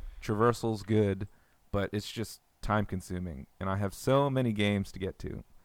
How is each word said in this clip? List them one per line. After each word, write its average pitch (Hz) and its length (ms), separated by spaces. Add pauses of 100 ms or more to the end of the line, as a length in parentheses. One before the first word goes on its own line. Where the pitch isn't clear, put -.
(220)
traversal's 110 600
good, 104 460 (440)
but 98 200
it's 104 180
just - 300 (220)
time-consuming, 90 840 (140)
and 95 80
I 95 80
have 101 160
so 139 380
many 127 240
games 101 380
to - 60
get 92 200
to. - 260 (200)